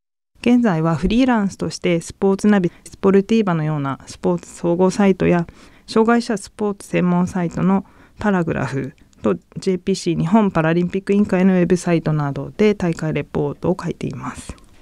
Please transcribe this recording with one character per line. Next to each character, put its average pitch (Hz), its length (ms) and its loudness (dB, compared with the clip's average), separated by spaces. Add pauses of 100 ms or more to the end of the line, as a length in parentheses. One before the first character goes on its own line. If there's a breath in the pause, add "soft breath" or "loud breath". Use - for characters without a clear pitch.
(420)
現 240 200 2
在 180 200 2
は 165 160 0
フ 180 100 -2
リ 226 160 2
ー - 20 2
ラ 240 160 2
ン 196 80 0
ス - 60 -14
と 170 140 -6
し - 100 -12
て、 170 220 0
ス - 100 -14
ポ 196 220 0
ー - 20 -2
ツ 208 120 0
ナ 208 120 6
ビ、 175 140 -2 (100)
ス - 140 -20
ポ 196 140 2
ル 196 120 6
テ 226 120 0
ィ 226 40 4
ー 220 60 2
バ 180 80 0
の 160 100 0
よ 151 140 -2
う - 20 -2
な 139 260 -4
ス - 120 -18
ポ 180 180 0
ー 170 60 -6
ツ - 120 -20
総 170 220 -2
合 185 160 2
サ 202 160 2
イ 190 80 4
ト 165 100 -2
や、 170 220 2 (400 soft breath)
障 226 180 2
害 233 160 2
者 233 160 -4
ス - 120 -12
ポ 208 220 -6
ー 202 60 -8
ツ - 80 -20
専 175 240 0
門 175 200 0
サ 175 160 -4
イ 165 40 -2
ト - 140 -6
の 190 220 2 (340 soft breath)
パ 208 120 0
ラ 180 120 2
グ 165 100 -2
ラ 131 120 -4
フ 135 280 -6 (280)
と、 196 140 0
ジ - 360 -8
ェ - 40 2
イ 180 40 -4
ピ 190 140 -2
ー - 20 -2
シ - 160 -4
ー 156 80 -2
日 160 80 -2
本 202 240 2
パ 165 120 0
ラ 160 100 2
リ 175 100 0
ン 175 60 -2
ピ 196 100 -4
ッ 196 60 -16
ク 202 80 0
委 - 20 2
員 208 100 4
会 185 200 2
の 190 80 4
ウ - 20 2
ェ 175 100 4
ブ 175 120 2
サ 175 160 -2
イ 160 80 2
ト 156 100 -2
な 147 220 -2
ど 139 240 -10
で 208 180 2
大 175 180 -2
会 156 200 -6
レ 147 100 -4
ポ 147 280 -4
ー - 20 -8
ト 165 180 -4
を 185 100 -2
書 175 80 -6
い - 60 -6
て - 120 -8
い 143 60 -8
ま 131 220 -12
す。 - 180 -16 (280 soft breath)